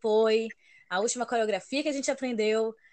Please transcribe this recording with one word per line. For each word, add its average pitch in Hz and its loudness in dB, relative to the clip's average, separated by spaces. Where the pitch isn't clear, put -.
foi, 220 2
a 180 -2
última 240 -2
coreografia 226 -2
que 311 0
a 285 -2
gente 277 -2
aprendeu. 220 0